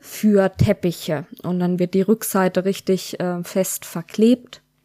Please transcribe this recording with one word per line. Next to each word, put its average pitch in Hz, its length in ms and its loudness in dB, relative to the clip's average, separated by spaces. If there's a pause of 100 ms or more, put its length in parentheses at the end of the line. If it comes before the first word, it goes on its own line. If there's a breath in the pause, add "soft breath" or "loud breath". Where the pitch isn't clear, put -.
für 196 500 2
Teppiche. 170 720 0 (160)
Und 180 180 -4
dann 180 200 0
wird 175 160 -2
die 190 80 2
Rückseite 190 600 0
richtig, 190 560 -4
äh, 180 240 -4
fest - 420 -4
verklebt 226 760 0 (240)